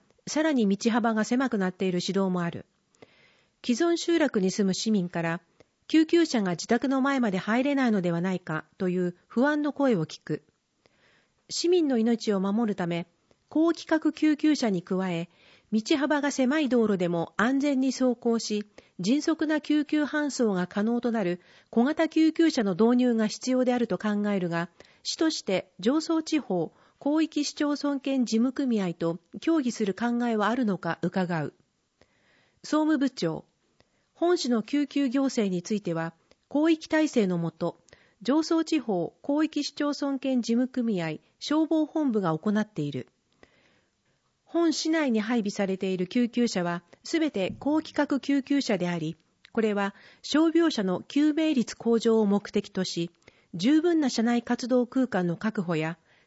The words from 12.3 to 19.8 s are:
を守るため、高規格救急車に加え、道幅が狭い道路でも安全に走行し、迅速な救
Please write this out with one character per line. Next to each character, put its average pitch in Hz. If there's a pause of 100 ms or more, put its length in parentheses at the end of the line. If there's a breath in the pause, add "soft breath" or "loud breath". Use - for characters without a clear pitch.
を 190
守 208
る 185
た 175
め、 170 (420)
高 320
規 -
格 311
救 302
急 302
車 233
に 175
加 185
え、 170 (420 soft breath)
道 220 (140)
幅 285
が 285
狭 269
い 285
道 240
路 208
で 175
も 170
安 262
全 277
に 262
走 254
行 233
し、 208 (340 soft breath)
迅 240
速 320
な 302
救 302